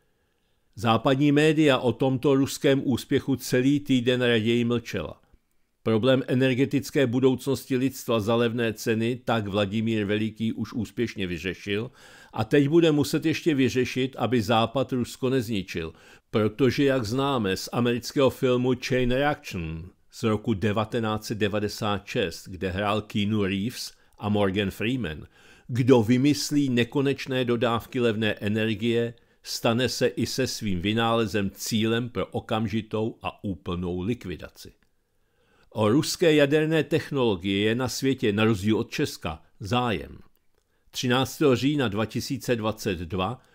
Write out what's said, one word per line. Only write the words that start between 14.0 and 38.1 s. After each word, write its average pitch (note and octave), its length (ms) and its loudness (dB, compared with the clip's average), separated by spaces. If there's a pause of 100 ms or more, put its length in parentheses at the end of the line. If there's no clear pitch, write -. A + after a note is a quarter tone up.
aby A#2+ 240 0
Západ A2+ 500 0
Rusko B2 380 -4
nezničil, G2+ 640 -4 (380)
protože, A#2 520 2
jak C3 220 2
známe A#2 520 -2
z - 140 -10
amerického A#2+ 580 0
filmu B2+ 440 0 (120)
Chain B2+ 260 0
Reaction F2 800 -4 (220)
z - 120 -16
roku A2 300 0
devatenáct G#2+ 720 -2
set A2+ 120 -6
devadesát G#2 680 -2
šest, G2 420 -6
kde F#2+ 220 -6
hrál G2+ 320 -2
Keanu G#2 420 -2
Reeves G2 500 -4 (240)
a G#2+ 120 -4
Morgan G2+ 420 0
Freeman, G#2+ 560 -6 (400)
kdo B2 360 6
vymyslí C#3 680 2
nekonečné C3 760 -2
dodávky A#2 540 -2
levné A2 340 0
energie, A2+ 800 -2 (300)
stane B2 460 0
se B2+ 180 0
i - 180 -2
se B2+ 220 -2
svým F#2+ 340 -4
vynálezem A2 720 0
cílem A2+ 560 -2
pro F2+ 160 -6
okamžitou A2 960 -4
a - 220 -10
úplnou F2+ 560 -6
likvidaci. F#2 720 -10 (1000)
O G#2+ 200 2
ruské D#3 440 2
jaderné D3+ 500 4
technologie G2+ 760 0
je A2 160 2
na B2+ 120 -2
světě, C3 460 0